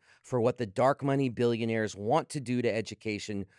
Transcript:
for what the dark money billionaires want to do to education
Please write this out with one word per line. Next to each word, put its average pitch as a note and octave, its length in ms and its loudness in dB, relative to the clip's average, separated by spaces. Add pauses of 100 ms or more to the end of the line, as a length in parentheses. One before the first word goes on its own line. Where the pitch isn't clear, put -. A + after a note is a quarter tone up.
(220)
for B2+ 180 -2
what B2 180 2
the A#2+ 80 -4
dark B2 360 2
money C#3 260 2
billionaires A2+ 680 0
want A2+ 360 0
to D#3 100 -6
do B2 220 -2
to A2 120 2
education G#2 720 -6 (140)